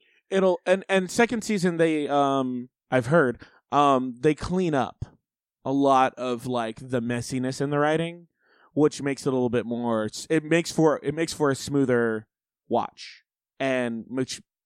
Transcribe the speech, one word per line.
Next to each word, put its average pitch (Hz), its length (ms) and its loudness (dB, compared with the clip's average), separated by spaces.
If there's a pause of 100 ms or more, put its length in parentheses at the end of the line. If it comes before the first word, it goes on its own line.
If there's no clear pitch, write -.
(300)
It'll, 190 340 2
and, 190 240 2
and 190 220 0
second 233 340 0
season, 180 320 0
they, 160 320 2
um, 135 640 0 (200)
I've 127 180 0
heard, 135 340 2 (280)
um, 135 500 2
they 156 140 2
clean 175 400 -2
up 123 300 -4 (600)
a 135 60 -2
lot 135 420 4
of, 123 320 -6
like, 120 340 -4
the 127 220 -4
messiness 127 580 -4
in 139 80 -2
the 147 100 -2
writing, 165 500 -2 (440)
which 147 300 2
makes 139 240 -4
it - 20 0
a 135 40 2
little 127 180 0
bit 113 160 0
more, 117 420 -2 (220)
it 156 140 2
makes 165 280 0
for, 156 300 2
it 143 120 -4
makes 160 200 -4
for 147 160 2
a 135 40 0
smoother 120 720 0 (440)
watch. - 540 -6 (360)
And 123 480 -4
which, 131 320 -6 (260)